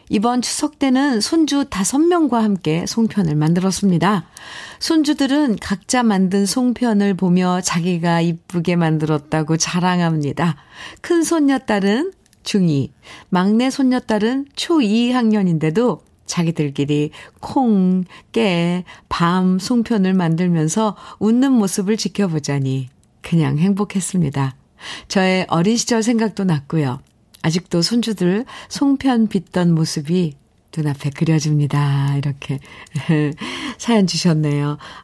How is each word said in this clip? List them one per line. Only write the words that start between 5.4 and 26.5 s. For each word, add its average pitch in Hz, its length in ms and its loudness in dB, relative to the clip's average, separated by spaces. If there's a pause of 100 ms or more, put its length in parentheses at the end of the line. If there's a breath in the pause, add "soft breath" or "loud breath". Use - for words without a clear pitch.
각자 247 420 -2
만든 196 420 2
송편을 220 680 0
보며 180 460 2
자기가 170 600 0
이쁘게 170 560 -2
만들었다고 156 800 0
자랑합니다. 165 1000 0 (440 loud breath)
큰 339 220 0
손녀딸은 269 920 0 (300)
중이, 160 500 0 (380 loud breath)
막내 208 400 2
손녀딸은 254 840 0
초 320 280 0
이 233 300 2
학년인데도 202 920 0 (240)
자기들끼리 147 840 -2 (300 loud breath)
콩, 185 640 0 (280 loud breath)
깨, 175 520 0 (240 loud breath)
밤 185 500 0
송편을 214 560 0
만들면서 175 800 0 (240 loud breath)
웃는 240 320 2
모습을 208 440 0
지켜보자니 143 920 -2 (340)
그냥 147 360 0
행복했습니다. 180 1000 -2 (520 loud breath)
저의 185 400 2
어린 185 280 2
시절 226 260 0
생각도 220 420 0
났고요. 147 560 -2 (420)